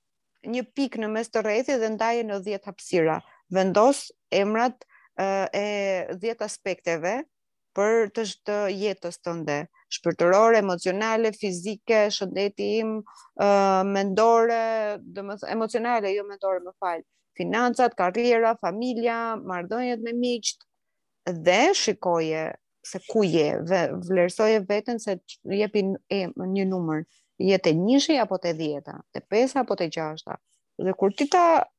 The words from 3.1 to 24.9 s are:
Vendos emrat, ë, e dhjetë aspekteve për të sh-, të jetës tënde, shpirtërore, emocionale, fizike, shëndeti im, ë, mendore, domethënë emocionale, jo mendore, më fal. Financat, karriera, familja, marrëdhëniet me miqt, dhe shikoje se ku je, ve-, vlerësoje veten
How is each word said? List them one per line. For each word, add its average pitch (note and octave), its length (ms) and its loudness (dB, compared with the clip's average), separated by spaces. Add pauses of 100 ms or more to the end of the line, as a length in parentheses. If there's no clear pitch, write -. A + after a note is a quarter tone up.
Vendos G3 640 4 (160)
emrat, A3 580 0 (280)
ë, F#3+ 120 -4 (220)
e G3+ 180 -4 (460)
dhjetë G#3+ 340 -6
aspekteve F3+ 680 -4 (600)
për G#3+ 360 2
të A3+ 120 -4
sh-, F#3+ 200 -10
të G#3 160 -2 (120)
jetës F#3+ 480 -6
tënde, D#3+ 380 -4 (300)
shpirtërore, G3+ 760 4
emocionale, G#3 720 -2
fizike, G#3 720 0
shëndeti G3+ 680 -4
im, A3 180 -2 (400)
ë, G3+ 160 2 (340)
mendore, A3+ 800 4 (360)
domethënë G3 540 -12
emocionale, A3 640 0
jo G3+ 100 -2
mendore, G3 380 -4
më F3+ 140 -14
fal. E3+ 260 -4 (360)
Financat, A#3 600 0
karriera, A3+ 580 2
familja, A#3 800 -4
marrëdhëniet G#3+ 640 -6
me A#3 140 -8
miqt, A#3+ 480 -4 (680)
dhe F#3 460 4
shikoje E3 720 -2 (400)
se - 160 -12
ku G#3+ 240 0
je, D#3 320 4
ve-, E3+ 380 0
vlerësoje F#3 680 2
veten G#3+ 380 -4